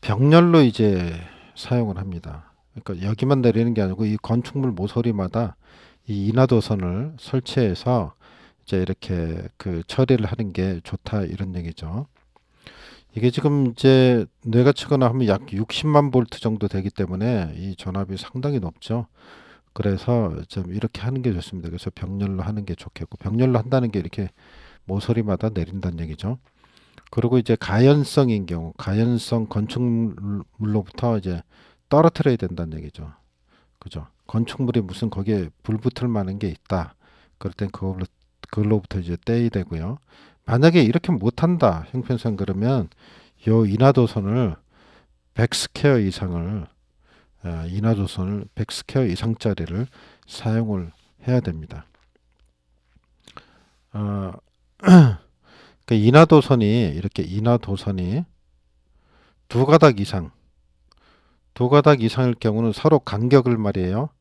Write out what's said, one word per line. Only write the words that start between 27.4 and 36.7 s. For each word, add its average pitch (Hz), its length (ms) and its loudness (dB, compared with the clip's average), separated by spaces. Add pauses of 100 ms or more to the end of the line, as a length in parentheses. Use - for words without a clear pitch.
가연성인 123 880 2
경우, 82 320 -8
가연성 113 680 0
건축물로부터 107 1700 -4
이제 92 240 -6 (480)
떨어뜨려야 147 460 4
된다는 85 440 -6
얘기죠. 76 340 -16 (640)
그죠? 85 280 -14 (200)
건축물이 117 540 -2
무슨 98 280 -6
거기에 98 400 -4 (140)
불 110 140 -4
붙을 123 320 -4
만한 101 280 -4
게 101 120 -4
있다, 82 460 -6 (420)